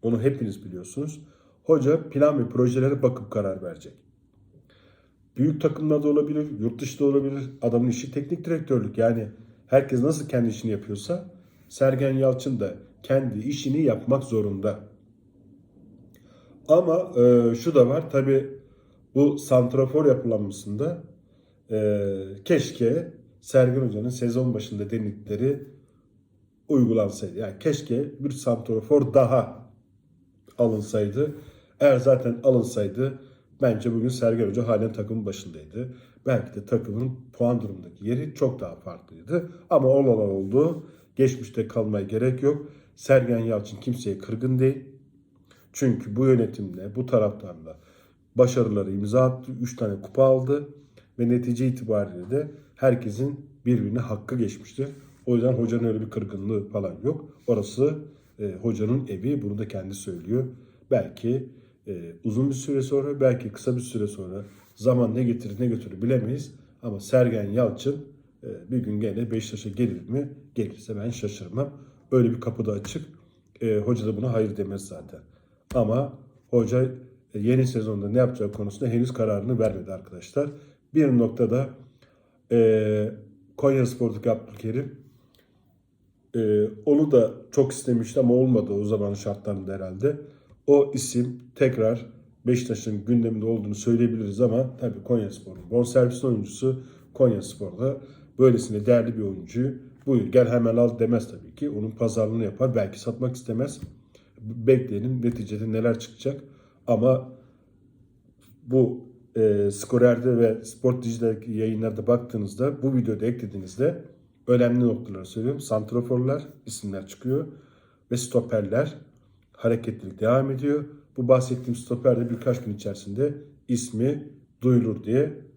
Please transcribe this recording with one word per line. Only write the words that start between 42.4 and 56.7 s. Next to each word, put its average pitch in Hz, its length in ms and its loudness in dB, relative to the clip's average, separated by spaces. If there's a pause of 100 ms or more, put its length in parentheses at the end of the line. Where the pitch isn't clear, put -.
yok. 147 280 0 (240)
Sergen 123 440 2
Yalçın 107 380 -4
kimseye 107 400 -6
kırgın 127 420 -2
değil. 131 260 2 (880)
Çünkü 113 420 -2
bu 131 100 2
yönetimle, 104 720 0
bu 127 100 -4
taraftarla 95 720 -2 (580)
başarıları 107 560 2
imza 104 320 2
attı. 127 280 -2 (100)
Üç 123 140 -8
tane 101 260 -4
kupa - 220 2
aldı. 135 460 2 (500)
Ve 120 100 2
netice 123 380 0
itibariyle 101 600 -4
de 147 220 -4 (240)
herkesin 123 720 0 (200)
birbirine 113 340 0
hakkı 113 380 -6
geçmiştir. 117 500 -6 (380)
O 123 100 2
yüzden 120 180 4
hocanın 117 300 0
öyle 110 180 -2
bir 110 80 -8
kırgınlığı 101 580 -6
falan 95 360 -6